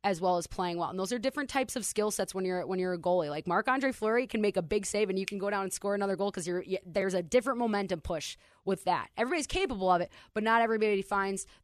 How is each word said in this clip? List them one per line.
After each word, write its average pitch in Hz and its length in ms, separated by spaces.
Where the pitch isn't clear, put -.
as 190 180
well 180 160
as 170 100
playing 175 300
well. 170 120
And 180 100
those 190 120
are 247 60
different 262 320
types 262 260
of 226 100
skill 214 260
sets 190 240
when 190 100
you're, 180 220
when 185 100
you're 185 160
a 175 60
goalie. 175 320
Like, 151 160
Marc-Andre 262 440
Fleury 240 360
can 220 140
make 208 160
a 190 40
big 196 240
save 208 240
and 185 80
you 190 80
can 202 140
go 196 100
down 202 140
and 185 100
score 202 220
another 196 200
goal 202 160
'cause 170 160
you're, 180 220
y-, 214 160
there's 190 300
a 180 80
different 240 340
momentum 202 420
push - 380
with 190 220
that. 175 320
Everybody's 269 300
capable 240 440
of 175 100
it, 185 100
but 214 80
not 226 180
everybody 214 400
finds 196 460